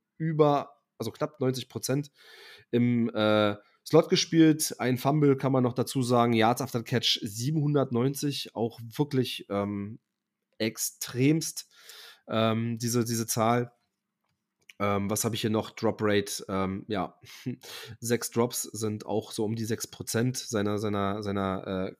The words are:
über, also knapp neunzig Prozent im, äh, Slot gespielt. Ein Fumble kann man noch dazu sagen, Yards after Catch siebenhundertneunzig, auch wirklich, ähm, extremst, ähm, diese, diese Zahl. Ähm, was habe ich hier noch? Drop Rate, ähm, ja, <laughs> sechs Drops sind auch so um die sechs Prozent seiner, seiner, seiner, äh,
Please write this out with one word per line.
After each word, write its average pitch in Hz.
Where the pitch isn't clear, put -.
über, 147
also 113
knapp -
neunzig 127
Prozent 135
im, 120
äh, 107
Slot 160
gespielt. 160
Ein 123
Fumble 143
kann 135
man 131
noch 120
dazu 127
sagen, 120
Yards 113
after 120
Catch -
siebenhundertneunzig, 135
auch 113
wirklich, 127
ähm, 101
extremst, 131
ähm, 113
diese, 117
diese 113
Zahl. 120
Ähm, 101
was 107
habe 117
ich -
hier 110
noch? 107
Drop 107
Rate, 104
ähm, 95
ja, 95
<laughs> 123
sechs 117
Drops 120
sind 107
auch 110
so 113
um 110
die 113
sechs 107
Prozent 123
seiner, 104
seiner, 101
seiner, 98
äh, 95